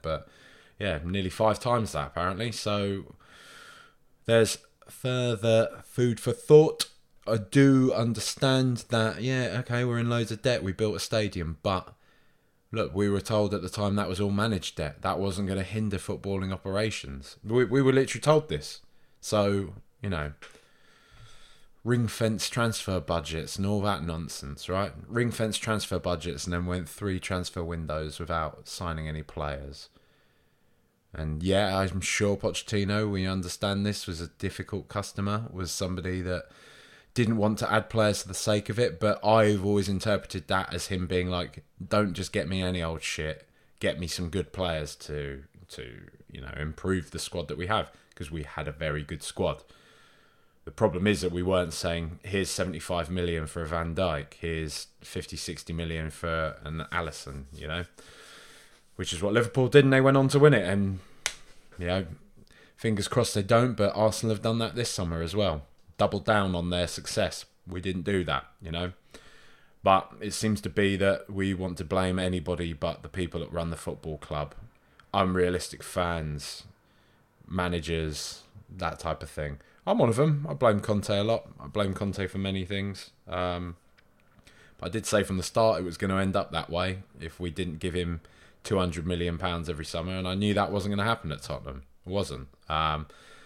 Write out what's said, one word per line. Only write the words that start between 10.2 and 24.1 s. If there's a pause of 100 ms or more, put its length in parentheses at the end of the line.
of
debt,
we
built
a
stadium,
but (800)
look,
we
were
told
at
the
time
that
was
all
managed
debt.
That
wasn't
gonna
hinder
footballing
operations.
We,
we
were
literally
told
this. (400)
So, (260)
you
know, (1500)
ring-fence
transfer
budgets
and
all
that
nonsense,